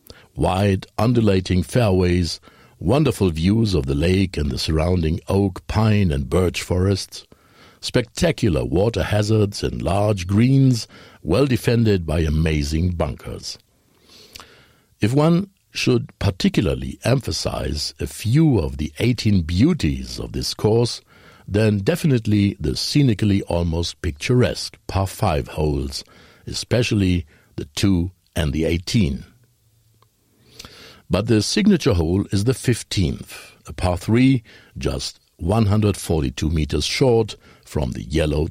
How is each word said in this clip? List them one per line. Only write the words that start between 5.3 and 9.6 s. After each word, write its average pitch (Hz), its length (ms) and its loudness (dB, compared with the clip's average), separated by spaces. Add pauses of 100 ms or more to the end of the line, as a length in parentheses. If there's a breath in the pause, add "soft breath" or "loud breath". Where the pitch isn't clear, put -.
pine 104 440 2
and 69 180 -2
birch 87 320 0
forests, 92 680 -2 (540 soft breath)
spectacular 113 840 0
water 90 380 0
hazards 104 580 0